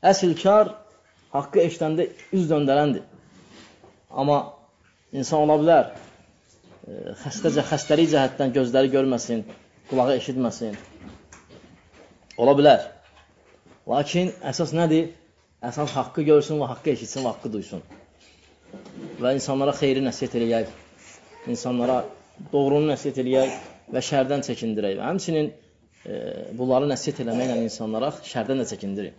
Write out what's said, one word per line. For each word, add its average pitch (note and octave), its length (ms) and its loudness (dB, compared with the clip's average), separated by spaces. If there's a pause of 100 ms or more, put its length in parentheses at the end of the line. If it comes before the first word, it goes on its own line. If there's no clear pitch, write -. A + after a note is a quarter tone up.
Əsl F#3 380 4
kar G#3 320 6 (600)
haqqı C#3+ 300 2
eşidəndə D#3+ 460 0 (240)
üz F3+ 180 2
döndərəndir. C#3+ 540 2 (1040)
Amma D3 280 0 (760)
insan D3+ 300 0
ola D3+ 160 4
bilər, D3+ 300 6 (960)
e, F#2+ 340 -12
xəstəcə-, C#3+ 460 -2
xəstəlik D#3 460 2
cəhətdən C3 420 2
gözləri C3 380 2
görməsin, B2 500 0 (460)
qulağı C3 280 2
eşitməsin. A#2 600 -6 (1600)
Ola A#2+ 180 6
bilər. C#3 300 8 (1000)
Lakin D3 440 0 (200)
əsas D3+ 240 -4
nədir? E3 360 2 (520)
Əsas C#3+ 320 -6
haqqı C3+ 280 -4
görsün D3 380 4
və C#3 100 -4
haqqı C#3 220 -2
eşitsin B2+ 320 -6
və A2+ 80 -2
haqqı - 180 -10
duysun. G2 320 -10 (1400)
Və B2 160 0
insanlara C#3 400 -2
xeyri C3+ 300 0
nəsiyyət B2 320 -6
eləyək, A#2 340 -2 (800)
insanlara B2 480 -2 (520)
doğrunu C#3+ 420 2
nəsiyyət C3+ 300 -6
eləyək C3 320 2 (360)
və B2+ 120 -2
şərdən C#3 420 0
çəkindirək. G#2+ 540 -4
Və G2+ 80 -6
həmçinin, E3 440 -2 (540)
e, - 140 -10 (340)
bunları B2+ 360 2
nəsiyyət - 360 -4
eləməklə A#2+ 400 -2
insanlara A2 480 -4 (100)
şərdən B2 400 -4
də A2 60 -6
çəkindirin. G2 500 -8